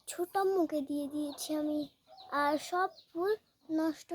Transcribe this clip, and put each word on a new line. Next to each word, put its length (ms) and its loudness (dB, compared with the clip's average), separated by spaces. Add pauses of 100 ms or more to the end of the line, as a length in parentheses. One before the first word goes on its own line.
(120)
ছোট 200 -4 (100)
আম্মুকে 380 4 (100)
দিয়ে 240 -2
দিয়েছি 360 -4 (120)
আমি, 180 0 (600)
আর 120 4 (160)
সব 200 2 (160)
ফুল 260 -2 (380)
নষ্ট 460 0